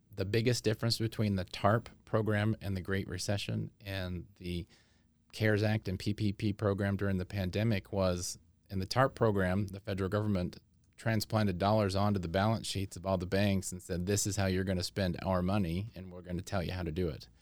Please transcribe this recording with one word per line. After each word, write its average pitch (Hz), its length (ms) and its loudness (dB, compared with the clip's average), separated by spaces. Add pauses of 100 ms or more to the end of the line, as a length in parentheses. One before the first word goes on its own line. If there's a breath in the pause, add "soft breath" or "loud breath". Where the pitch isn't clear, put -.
(160)
the 98 80 -2
biggest 117 400 0
difference 113 340 0
between 110 380 0
the 92 80 -2
tarp - 440 2 (160)
program 107 560 2
and 98 160 -4
the 95 40 -4
Great 98 260 -4
Recession 107 640 -4 (140)
and 92 400 -6 (160)
the 87 260 -6 (680 soft breath)
cares 107 300 2
Act 110 260 0
and 90 100 -2
P 104 160 -2
P 104 180 0
P 104 200 -2
program 98 440 0
during 98 220 -2
the 90 80 -4
pandemic 98 680 -2
was, 92 460 0 (320)
in 98 100 -6
the 92 60 -4
tarp 131 280 2
program, 98 540 2
the 95 120 -10
federal 95 280 -2
government 101 500 0 (380)
transplanted 107 600 0
dollars 98 360 4
onto 101 240 2
the 87 100 -4
balance 98 380 2
sheets 98 300 -4
of 87 80 -10
all 95 140 2
the 90 80 -4
banks 95 440 2
and 90 120 -10
said, 87 240 -4
"This 101 200 2
is 95 100 -2
how 98 100 2
you're 95 180 2
gonna 92 180 0
spend 90 400 -2
our 90 200 2
money, 95 520 0
and 92 160 -14
we're 90 120 -14
gonna 87 180 -6
tell 92 220 -2
you 90 100 -2
how 92 100 -4
to 85 80 -4
do 85 180 0
it." - 200 -8 (140 soft breath)